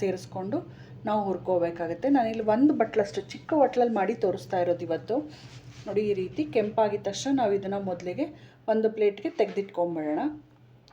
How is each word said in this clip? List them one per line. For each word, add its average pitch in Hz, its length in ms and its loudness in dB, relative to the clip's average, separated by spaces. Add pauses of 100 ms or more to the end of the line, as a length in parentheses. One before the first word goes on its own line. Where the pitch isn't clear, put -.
ಸೇರಿಸ್ಕೊಂಡು 190 880 -4 (220)
ನಾವು 208 160 0
ಹುರ್ಕೋಬೇಕಾಗತ್ತೆ. 175 840 0
ನಾನಿಲ್ಲಿ 226 440 2
ಒಂದು 277 220 6
ಬಟ್ಲಷ್ಟು 220 460 0 (120)
ಚಿಕ್ಕ - 280 -6
ಬಟ್ಲಲ್ಲಿ 240 380 4
ಮಾಡಿ 196 240 0
ತೋರಿಸ್ತಾ 185 400 0
ಇರೋದು 175 240 0
ಇವತ್ತು. 165 300 -2 (680)
ನೋಡಿ, 208 240 0
ಈ 196 100 0
ರೀತಿ 185 220 -4 (120)
ಕೆಂಪಾಗಿದ 214 540 2
ತಕ್ಷಣ 202 220 -4 (100)
ನಾವು 208 180 4
ಇದನ್ನ 196 200 -4 (120)
ಮೊದಲಿಗೆ 180 340 -4 (440)
ಒಂದು 220 280 4
ಪ್ಲೇಟ್‌ಗೆ 208 340 2
ತೆಗೆದಿಟ್ಕೊಂಡ್ಬಿಡೋಣ. 175 920 -2 (720)